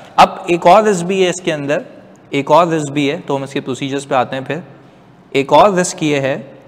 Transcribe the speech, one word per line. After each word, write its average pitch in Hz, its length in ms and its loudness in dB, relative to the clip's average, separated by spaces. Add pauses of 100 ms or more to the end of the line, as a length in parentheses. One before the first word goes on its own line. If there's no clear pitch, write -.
(200)
अब - 320 2
एक 170 140 -2
और 196 220 8
risk 175 180 0
भी 190 180 -2
है 180 60 2
इसके 170 220 -4
अंदर, 147 340 -4 (480)
एक 139 180 -2
और 165 180 6
risk 151 220 -4
भी 139 160 -2
है, 143 120 -4
तो 143 160 -6
हम 139 80 -6
इसके 135 160 -8
procedures 135 460 -6
पे 147 100 -2
आते 127 200 0
हैं। 131 100 -8
फिर 151 180 -8 (720)
एक 139 180 0
और 180 220 4
risk 175 280 -4
ये 147 160 0
है। 139 340 -6 (140)